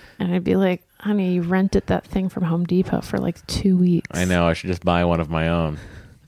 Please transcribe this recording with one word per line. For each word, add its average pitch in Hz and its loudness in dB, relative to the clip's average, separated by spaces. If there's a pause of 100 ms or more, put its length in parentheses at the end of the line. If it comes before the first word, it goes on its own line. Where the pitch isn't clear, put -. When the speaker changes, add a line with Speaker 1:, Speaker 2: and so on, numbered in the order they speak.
(180)
Speaker 1:
And 180 -2
I'd 180 0
be 185 2
like, 185 0 (160)
"Honey, 196 -2
you 180 0
rented 185 0
that - -2
thing 190 -4
from - -6
Home 170 0
Depot 180 0
for, - -6
like, - -4
two 190 0
weeks." 180 2
Speaker 2:
I 90 0
know. 87 4
I 82 2
should - -6
just 90 -4
buy 87 4
one 85 2
of 78 -4
my 82 0
own. 80 -2 (500)